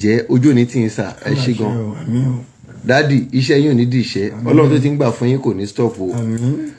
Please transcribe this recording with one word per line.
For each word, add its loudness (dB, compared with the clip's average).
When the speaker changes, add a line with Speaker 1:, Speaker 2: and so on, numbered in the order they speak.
Speaker 1:
jẹ́, 2
ojú 4
ò 4
ní 4
tì -4
yín 0
sà. -8
Ẹ -2
ṣé 0
gan. -2
Speaker 2:
Àmín -6
o, -10
àmín -2
o. -4
Speaker 1:
Dádì, 2
iṣẹ́ 2
yín 4
ò 4
ní 4
di 0
iṣẹ́. -4
Speaker 2:
Àmín. -8
Speaker 1:
Ọlọ́run 6
tó 4
ti 2
ń 0
gbà 2
fún -2
yín 2
kò 0
ní -4
stop -2
o. -4
Speaker 2:
Àmín. -2